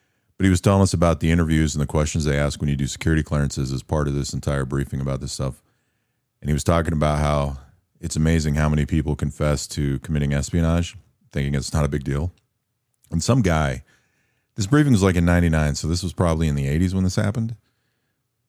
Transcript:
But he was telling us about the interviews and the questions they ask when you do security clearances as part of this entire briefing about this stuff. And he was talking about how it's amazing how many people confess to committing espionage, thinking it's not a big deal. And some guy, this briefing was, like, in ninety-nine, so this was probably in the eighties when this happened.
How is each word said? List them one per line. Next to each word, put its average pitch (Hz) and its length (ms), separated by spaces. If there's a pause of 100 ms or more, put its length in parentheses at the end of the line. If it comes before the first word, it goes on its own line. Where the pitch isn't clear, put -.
(360)
But 92 80
he 95 60
was 92 100
telling 98 220
us 95 100
about 82 280
the 82 100
interviews 78 460
and 73 40
the 73 60
questions 76 380
they 71 120
ask 71 240
when 76 80
you 71 60
do 69 140
security 80 340
clearances 71 500
as 64 120
part 76 240
of 69 60
this 69 180
entire 69 320
briefing 67 360
about 67 200
this 65 120
stuff. 67 300 (800)
And 71 80
he - 20
was 73 120
talking 82 280
about 76 280
how 71 380 (420)
it's 82 160
amazing 78 400
how 76 120
many 76 180
people 76 280
confess 73 540
to 69 320
committing 71 340
espionage, 82 640 (340)
thinking 71 240
it's 64 180
not 76 120
a 71 40
big 69 140
deal. 71 300 (800)
And 85 100
some 123 180
guy, 78 440 (720)
this 101 100
briefing 143 260
was, 98 120
like, 92 100
in 85 100
ninety-nine, 80 520
so - 100
this 85 160
was 90 100
probably 82 360
in 71 80
the 69 100
eighties 85 260
when 95 120
this 90 120
happened. 113 380 (960)